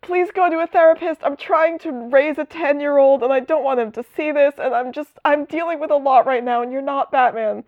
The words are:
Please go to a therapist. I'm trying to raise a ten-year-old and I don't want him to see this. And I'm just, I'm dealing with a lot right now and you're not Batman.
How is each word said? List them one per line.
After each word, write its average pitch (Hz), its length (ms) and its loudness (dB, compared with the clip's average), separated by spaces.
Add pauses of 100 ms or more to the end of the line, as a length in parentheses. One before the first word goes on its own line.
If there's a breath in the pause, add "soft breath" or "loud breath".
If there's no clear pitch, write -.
Please 349 300 -2
go 370 180 0
to 330 100 -2
a 330 80 -2
therapist. 330 560 2
I'm 285 120 -4
trying 330 440 0
to 330 120 -10
raise 269 460 0
a 311 80 -4
ten-year-old 285 760 2
and 254 100 0
I 269 60 2
don't 285 240 -2
want 269 160 0
him 226 140 -2
to 233 120 -12 (100)
see 302 160 -4
this. 294 260 2
And - 160 -4
I'm 247 180 -2
just, 285 200 -12 (140)
I'm 294 200 2
dealing 330 340 -6
with 311 120 -6
a 302 40 2
lot 269 300 4
right 247 180 0
now 240 180 -2
and 240 100 -6
you're 262 100 -6
not 277 300 -4
Batman. 220 560 -2